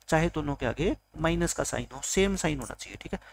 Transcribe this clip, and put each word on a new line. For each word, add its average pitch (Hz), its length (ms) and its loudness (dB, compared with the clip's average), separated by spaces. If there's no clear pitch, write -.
चाहे 165 220 4
दोनों 147 260 -2
के 135 100 -4
आगे 170 300 2
minus 165 340 2
का 143 100 0
sign 120 300 -2
हो, 139 100 -10
same 196 320 2
sign 151 240 0
होना 113 140 -6
चाहिए, 95 280 -12
ठीक - 120 -8
है। - 60 -4